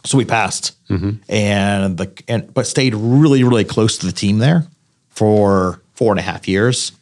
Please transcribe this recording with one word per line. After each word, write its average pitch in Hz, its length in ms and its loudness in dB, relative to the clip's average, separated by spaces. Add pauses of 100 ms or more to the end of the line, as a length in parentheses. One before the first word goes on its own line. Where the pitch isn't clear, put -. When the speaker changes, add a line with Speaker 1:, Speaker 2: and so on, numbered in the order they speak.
Speaker 1:
So - 140 0
we 120 60 2
passed, 104 480 -4 (160)
Speaker 2:
Mm-hmm. 98 220 -4 (200)
Speaker 1:
and 101 640 0
the, 90 160 -8 (160)
and, 113 260 -6
but 131 120 -2
stayed 135 280 -2
really, 131 480 4
really 120 220 4
close 110 340 0
to - 80 -8
the 92 60 -4
team 101 260 0
there 156 280 2 (420)
for 101 720 2 (140)
four 113 180 0
and 98 80 0
a - 20 -10
half 87 240 -8
years 107 560 -2